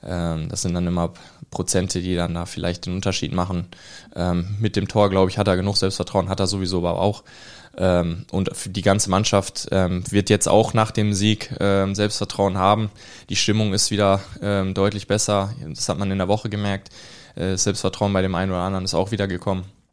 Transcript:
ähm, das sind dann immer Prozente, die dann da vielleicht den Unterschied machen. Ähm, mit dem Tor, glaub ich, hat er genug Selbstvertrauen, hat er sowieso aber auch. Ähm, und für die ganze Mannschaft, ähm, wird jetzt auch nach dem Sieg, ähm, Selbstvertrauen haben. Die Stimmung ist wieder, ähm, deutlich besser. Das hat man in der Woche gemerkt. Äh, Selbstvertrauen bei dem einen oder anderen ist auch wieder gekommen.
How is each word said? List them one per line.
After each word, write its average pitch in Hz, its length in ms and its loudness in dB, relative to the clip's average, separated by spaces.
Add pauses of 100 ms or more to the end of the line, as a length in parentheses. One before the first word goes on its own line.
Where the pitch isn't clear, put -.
ähm, 85 460 -4
das - 140 -6
sind 90 120 -2
dann 87 120 0
immer 87 260 0 (380)
Prozente, - 500 -2
die 92 140 -2
dann 87 200 -2
da 87 120 -4
vielleicht 87 400 -4
den 90 80 -4
Unterschied 92 400 -2
machen. 90 320 -2 (480)
Ähm, 90 440 -2
mit 107 180 -2
dem 95 120 -2
Tor, 104 220 4
glaub 95 180 4
ich, 92 100 -4
hat 104 100 2
er 92 80 4
genug 98 200 0
Selbstvertrauen, 95 540 0
hat 95 100 -2
er 95 60 2
sowieso 92 320 0
aber 87 200 0
auch. 101 260 0 (540)
Ähm, 87 520 2
und 95 240 -2
für - 140 -8
die 95 140 -6
ganze 101 260 4
Mannschaft, 98 640 0
ähm, 90 400 0
wird 98 180 2
jetzt 104 180 4
auch 110 280 4
nach 110 160 2
dem 104 240 0
Sieg, 104 440 0
ähm, 98 360 2
Selbstvertrauen 101 640 0
haben. 104 320 4 (400)
Die 101 60 -2
Stimmung 107 360 2
ist - 180 0
wieder, 98 300 4 (220)
ähm, 98 320 0
deutlich 101 320 0
besser. 104 480 0 (120)
Das - 220 -8
hat 90 100 -2
man 98 120 -2
in 98 80 -2
der 92 100 0
Woche 107 220 0
gemerkt. 101 400 -4 (440)
Äh, 95 220 -2
Selbstvertrauen 98 560 0
bei 95 80 2
dem 95 140 0
einen 92 180 0
oder 90 80 -2
anderen 92 240 -2
ist 95 100 -4
auch 95 160 0
wieder 101 160 -2
gekommen. 92 380 -4 (280)